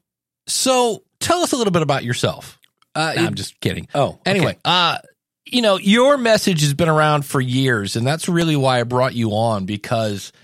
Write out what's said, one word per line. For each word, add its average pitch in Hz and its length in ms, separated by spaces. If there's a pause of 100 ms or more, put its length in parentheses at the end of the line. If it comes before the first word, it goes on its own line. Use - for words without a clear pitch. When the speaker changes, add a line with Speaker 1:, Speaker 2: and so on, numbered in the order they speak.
(460)
Speaker 1:
So, 247 580 (160)
tell 349 220
us - 100
a 302 40
little 208 140
bit 175 120
about 139 220
yourself. - 540 (360)
Speaker 2:
Uh, 156 220
Speaker 1:
Nah, - 60
Speaker 2:
it - 40
Speaker 1:
I'm - 80
just 98 260
kidding. - 340
Speaker 2:
Oh, 131 140
okay. - 180
Speaker 1:
Anyway, 175 380
uh, 170 340 (480)
you 247 160
know, 202 160
your 240 400
message 214 420
has 147 140
been 165 160
around 151 340
for 143 160
years, 123 560
and 113 100
that's 156 220
really 170 280
why 131 220
I 123 40
brought 127 320
you 113 160
on, 107 340
because 104 680 (120)